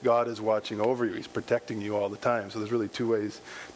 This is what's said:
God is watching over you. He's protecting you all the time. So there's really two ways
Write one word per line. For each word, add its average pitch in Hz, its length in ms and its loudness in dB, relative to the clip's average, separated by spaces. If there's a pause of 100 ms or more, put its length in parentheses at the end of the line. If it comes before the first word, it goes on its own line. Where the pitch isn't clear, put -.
God 120 240 6
is 113 140 -6
watching 107 400 0
over 120 240 4
you. 104 80 0
He's - 140 -6
protecting 113 540 -2
you 104 140 -2
all 101 140 2
the 101 80 -4
time. 113 320 0
So 107 100 -8
there's 107 120 -4
really 117 160 2
two 113 220 -2
ways 107 300 0 (360)